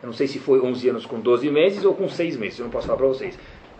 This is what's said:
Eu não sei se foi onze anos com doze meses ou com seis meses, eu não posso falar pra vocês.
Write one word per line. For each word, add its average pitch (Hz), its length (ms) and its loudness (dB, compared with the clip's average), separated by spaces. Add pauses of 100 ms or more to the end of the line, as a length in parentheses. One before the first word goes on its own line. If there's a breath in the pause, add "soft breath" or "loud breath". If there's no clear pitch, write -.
Eu 120 60 -12
não 117 60 -10
sei 135 140 0
se - 120 -8
foi 131 220 4
onze 123 260 0
anos 117 180 -2
com 117 140 -8
doze 120 300 2
meses 175 340 2
ou 196 100 4
com 190 140 -2
seis 165 300 -4
meses, 98 220 -8
eu 120 60 -8
não 117 60 -10
posso 120 160 -6
falar 113 100 0
pra 135 100 2
vocês. 131 300 -2 (420 loud breath)